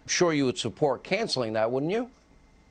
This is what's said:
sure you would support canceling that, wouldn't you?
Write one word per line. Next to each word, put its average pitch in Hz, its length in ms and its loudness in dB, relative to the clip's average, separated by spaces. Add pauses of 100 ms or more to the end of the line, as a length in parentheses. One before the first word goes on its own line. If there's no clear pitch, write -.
sure 175 260 2
you 143 140 2
would 120 120 0
support 120 460 -2
canceling 165 500 -2
that, 110 160 2
wouldn't 135 220 0
you? 240 180 -2 (600)